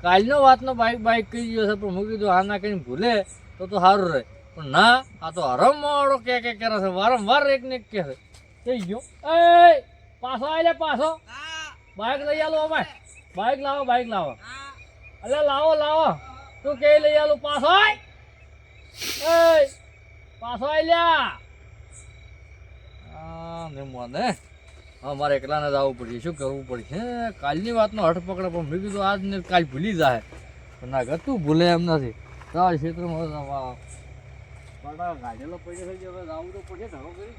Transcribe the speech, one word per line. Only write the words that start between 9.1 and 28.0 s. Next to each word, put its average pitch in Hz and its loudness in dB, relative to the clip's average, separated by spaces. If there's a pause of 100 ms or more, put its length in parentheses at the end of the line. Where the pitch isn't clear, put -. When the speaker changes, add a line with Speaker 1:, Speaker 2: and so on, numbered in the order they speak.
Speaker 1:
એ, 330 2 (840)
પાછો 254 -6
આય 320 -2
લે, 330 4
પાછો. 311 -2 (160)
Speaker 2:
હા. 311 -12 (280)
Speaker 1:
બાઇક 254 -4
લઈ 294 -4
આલો 311 0
અમાય. 311 -2 (500)
બાઇક 247 -2
લાવો, 277 -4
બાઇક 247 0
લાવો. 175 -4
Speaker 2:
હા. 262 -18 (520)
Speaker 1:
અલે 254 -4
લાવો, 294 2
લાવો. 302 2 (540)
તું 285 -4
કે 285 2 (100)
લઈ 302 4
આલો, 302 2
પાછો 294 -2
આય. 415 6 (1300)
એ, 330 4 (1040)
પાછો 240 -6
આય 311 2
લ્યા. 330 2 (1900)
આ 165 -12
ને 139 -12
મને. 131 -8 (760)
હા, 143 -8
મારે 143 0
એકલાને 147 -4
જ 139 0
આવવું 139 0
પડશે. 120 -10
શું 160 -8
કરવું 139 -8
પડશે? 127 -10 (400)
કાલની 165 -4
વાતનો 214 0